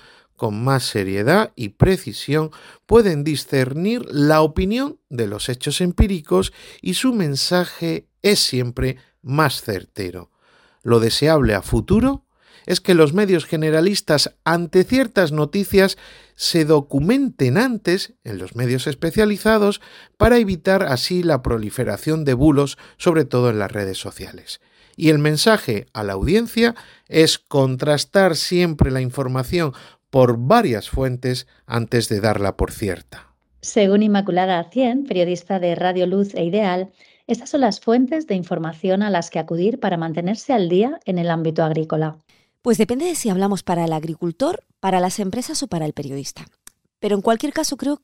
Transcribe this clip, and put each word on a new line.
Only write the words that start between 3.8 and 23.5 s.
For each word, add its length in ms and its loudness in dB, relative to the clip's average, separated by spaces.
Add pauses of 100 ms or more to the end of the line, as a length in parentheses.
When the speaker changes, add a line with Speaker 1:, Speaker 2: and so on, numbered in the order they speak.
Speaker 1:
la 300 4
opinión 580 -2 (100)
de 160 -4
los 240 -6
hechos 320 -4
empíricos 720 0 (280)
y 120 -4
su 200 0
mensaje 920 -2 (140)
es 180 2
siempre 580 -2 (260)
más 400 -2
certero. 640 -8 (540)
Lo 160 4
deseable 560 2
a 80 -4
futuro 600 0 (420)
es 120 0
que 140 2
los 200 6
medios 320 2
generalistas 960 0
ante 400 2
ciertas 480 0
noticias 640 2 (380)
se 280 0
documenten 920 2
antes 560 -2 (100)
en 140 -10
los 180 -12
medios 300 -2
especializados 960 0 (360)
para 200 6
evitar 460 2
así 400 -2
la 180 2
proliferación 840 -4
de 120 2
bulos, 420 4 (200)
sobre 280 2
todo 240 2
en 80 0